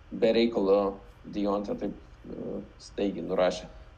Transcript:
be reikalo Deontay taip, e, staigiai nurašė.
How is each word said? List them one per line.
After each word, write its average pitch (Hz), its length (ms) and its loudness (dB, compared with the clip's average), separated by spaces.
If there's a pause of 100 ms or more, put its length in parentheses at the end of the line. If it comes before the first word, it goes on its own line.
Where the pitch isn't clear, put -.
(120)
be 110 220 4
reikalo 101 600 4 (280)
Deontay 101 540 -2
taip, - 160 -6 (320)
e, - 360 -8 (180)
staigiai 98 440 -4
nurašė. 90 420 0 (320)